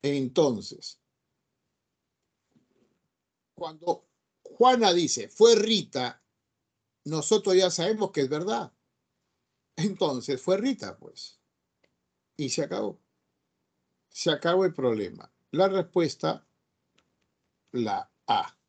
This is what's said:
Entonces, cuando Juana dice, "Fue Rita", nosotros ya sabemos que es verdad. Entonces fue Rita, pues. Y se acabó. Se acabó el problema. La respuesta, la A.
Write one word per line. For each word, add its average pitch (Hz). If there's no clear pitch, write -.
Entonces, 139
cuando 165
Juana 233
dice, 139
"Fue 226
Rita", 185
nosotros 185
ya 185
sabemos 202
que 151
es 131
verdad. 185
Entonces 147
fue 185
Rita, 202
pues. -
Y 139
se 165
acabó. -
Se -
acabó 175
el 170
problema. 110
La 185
respuesta, 170
la 104
A. 104